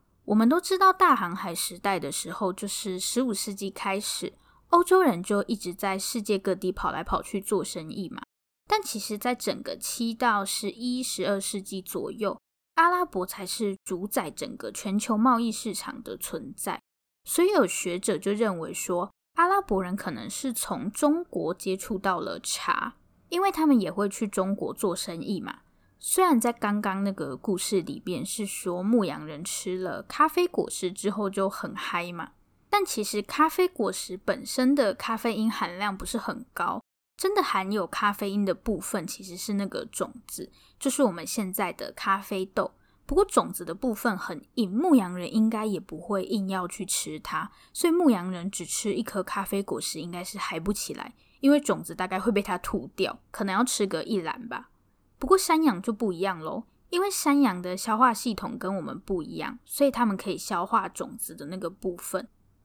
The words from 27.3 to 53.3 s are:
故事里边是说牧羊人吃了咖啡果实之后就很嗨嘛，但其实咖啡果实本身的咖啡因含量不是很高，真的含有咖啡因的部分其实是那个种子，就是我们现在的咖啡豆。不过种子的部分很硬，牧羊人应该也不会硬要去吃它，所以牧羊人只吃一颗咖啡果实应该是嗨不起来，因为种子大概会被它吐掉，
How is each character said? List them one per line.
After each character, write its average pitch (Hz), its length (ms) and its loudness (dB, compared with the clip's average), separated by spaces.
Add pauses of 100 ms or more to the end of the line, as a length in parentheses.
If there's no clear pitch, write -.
故 180 220 0
事 190 240 0
里 - 180 -8
边 175 240 -4
是 202 220 -4
说 180 360 -4
牧 214 220 6
羊 151 220 -6
人 151 180 -10
吃 - 320 -4
了 185 260 -6
咖 - 240 4
啡 359 220 4
果 - 220 -2
实 180 200 -4
之 202 200 -4
后 196 180 -2
就 196 180 0
很 196 300 -6
嗨 175 340 -4
嘛， 170 200 -10 (400)
但 415 120 4
其 214 220 -2
实 208 160 -2
咖 302 260 4
啡 359 220 4
果 196 240 -2
实 - 320 -8
本 - 220 -2
身 262 280 4
的 247 200 4
咖 - 200 -4
啡 220 200 0
因 220 180 0
含 175 240 -4
量 196 180 -2
不 190 120 -10
是 - 100 -2
很 - 380 -6
高， - 280 -2 (360)
真 381 160 2
的 392 80 4
含 190 280 0
有 208 160 0
咖 - 240 0
啡 202 200 -2
因 202 160 2
的 185 80 4
部 208 260 -2
分 190 260 -4
其 - 160 -10
实 180 140 -12
是 208 160 -6
那 202 140 0
个 - 180 -6
种 - 260 -4 (160)
子， - 240 -12 (280)
就 277 120 0
是 285 120 4
我 208 100 6
们 170 140 -8
现 190 260 -4
在 185 180 -2
的 - 220 -10
咖 196 240 0
啡 190 300 -2
豆。 - 260 -2 (320)
不 285 100 -2
过 381 80 8
种 - 300 2
子 - 100 -6
的 165 120 -6
部 247 200 0
分 220 220 0
很 - 260 -8 (120)
硬， 190 180 0
牧 302 220 6
羊 185 200 6
人 180 160 -6
应 220 200 4
该 220 160 -2
也 196 120 -2
不 - 200 -12
会 190 260 -2
硬 196 240 -2
要 185 180 -2
去 180 200 -8
吃 - 340 -4
它， - 300 -6 (240)
所 - 120 2
以 330 60 6
牧 339 160 6
羊 185 220 4
人 180 200 -4
只 175 140 -8
吃 185 300 -2
一 233 80 0
颗 196 200 -4
咖 196 220 -4
啡 196 180 -2
果 127 160 -4
实 - 220 -8
应 170 100 -8
该 175 140 -8
是 202 140 -10
嗨 - 200 -4
不 185 140 -2
起 - 220 -6
来， - 180 -10 (280)
因 269 100 6
为 294 100 8
种 185 220 0
子 165 120 -10
大 180 120 -2
概 190 120 -2
会 220 140 2
被 202 80 4
它 196 160 -2
吐 - 400 -4
掉， - 220 -2 (120)